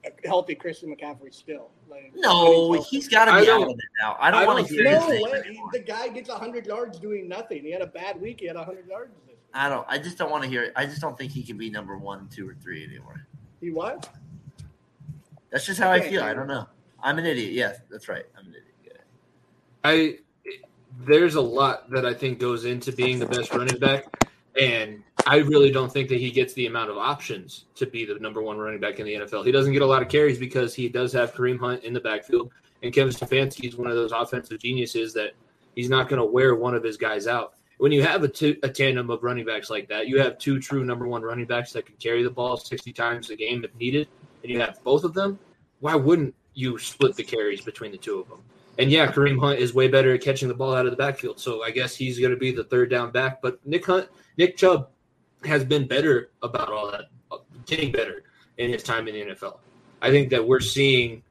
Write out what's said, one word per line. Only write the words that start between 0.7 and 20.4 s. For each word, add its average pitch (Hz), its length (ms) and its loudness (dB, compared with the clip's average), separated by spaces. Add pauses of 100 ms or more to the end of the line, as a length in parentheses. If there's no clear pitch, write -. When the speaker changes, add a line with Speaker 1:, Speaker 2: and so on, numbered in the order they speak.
Speaker 1:
McCaffrey 139 360 -16
still. - 360 -16 (220)
Like, - 260 -20
Speaker 2:
No, 170 540 6
Speaker 1:
I 170 60 4
think 147 100 -2
so. - 40 -12
Speaker 2:
he's 277 160 -4
gotta 226 260 8
Speaker 3:
I 196 100 10
Speaker 2:
be - 80 8
out 453 80 8
Speaker 3:
don't, 190 60 4
Speaker 2:
of - 140 -6
it - 60 -12 (160)
now. 107 180 -2
I 151 120 4
don't 214 100 6
Speaker 3:
I - 60 6
Speaker 2:
wanna - 140 4
Speaker 3:
don't 185 100 -2
Speaker 2:
hear 156 140 2
Speaker 3:
think 294 120 8
Speaker 2:
his 330 80 4
Speaker 1:
No 320 80 2
Speaker 2:
name 214 180 2
Speaker 1:
way. 269 160 -4
Speaker 2:
anymore. 214 280 -16
Speaker 1:
The 247 60 -2
guy 220 280 -8
gets 240 220 -12
a 233 40 -8
hundred 226 300 -10
yards 214 340 -8
doing 196 300 -8
nothing. 180 340 -10
He 151 80 -12
had 185 120 -8
a 165 40 -6
bad 180 320 -12
week. 226 220 -12
He 180 60 -10
had 170 100 -10
a 165 80 -10
hundred 185 240 -16
yards 220 240 -14
this - 60 -20 (100)
week. - 20 -20 (260)
Speaker 2:
I 139 120 0
don't. 131 200 -4
I 139 100 -4
just 170 200 -10
don't 156 140 -4
wanna 139 160 -4
hear 123 160 -4
it. - 100 -8
I 131 100 -2
just 147 160 -10
don't 147 160 -8
think 135 140 -12
he 131 140 -10
can 110 120 -14
be 110 140 -10
number 101 260 -12
one, 98 320 -14
two, 98 200 -14
or 92 120 -18
three 82 240 -14
anymore. - 400 -20 (360)
Speaker 1:
He 170 100 -10
what? 190 420 -8 (1400)
Speaker 2:
That's - 140 -4
just 196 140 -6
how 190 140 4
I 180 60 6
Speaker 1:
Okay. 180 120 -2
Speaker 2:
feel. 180 140 -2
I 107 100 -4
don't 135 140 -8
know. 123 180 -8 (340)
I'm 143 180 -2
an 165 80 -4
idiot. 120 260 -2
Yes, 107 260 -4 (100)
that's - 200 -18
right. - 180 -10 (100)
I'm 98 100 -20
an 87 40 -20
idiot. - 240 -20 (100)
Yeah. - 80 -20 (920)
Speaker 3:
I, 160 340 4 (840)